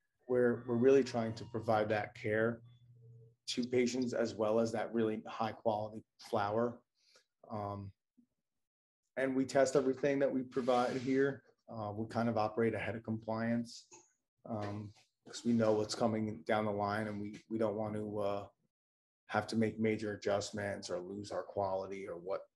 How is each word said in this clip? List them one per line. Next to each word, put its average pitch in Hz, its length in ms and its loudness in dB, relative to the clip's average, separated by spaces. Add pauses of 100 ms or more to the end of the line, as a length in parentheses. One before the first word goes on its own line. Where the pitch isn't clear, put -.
(280)
we're, 123 380 4
we're 120 100 2
really 131 280 8
trying 117 300 -2
to 110 120 -10
provide 107 420 2
that 104 260 0
care 110 460 0 (880)
to 123 180 -2
patients 123 460 2
as 113 220 0
well 110 260 2
as 113 120 2
that 107 220 -4
really 110 320 0
high 110 260 -4
quality 107 500 -4 (160)
flower. 113 600 0 (720)
Um, 101 400 -6 (1300)
and 131 180 0
we 131 100 2
test 135 320 4
everything 139 440 2
that 131 120 2
we 131 100 0
provide 123 540 2
here. 131 460 2 (260)
Uh, 107 260 -6
we 113 140 -4
kind 117 200 0
of 110 80 0
operate 110 380 2
ahead 104 200 -4
of 113 80 -8
compliance, 113 840 -4 (600)
um, 104 440 -6 (340)
'cause - 180 -12
we 120 80 4
know 110 200 6
what's 107 220 2
coming 110 520 0
down 107 200 2
the 107 60 0
line, 104 360 0
and 101 120 -6
we, 104 200 -10 (100)
we 113 80 -2
don't 107 180 0
want 107 180 -4
to, 107 240 -4
uh, 101 280 -2 (840)
have 107 180 0
to 110 100 -4
make 110 220 2
major 110 360 0
adjustments 101 760 -2
or 90 100 -4
lose 98 320 -10
our 92 100 -2
quality 95 640 -4
or 87 120 -8
what, 90 240 -4 (140)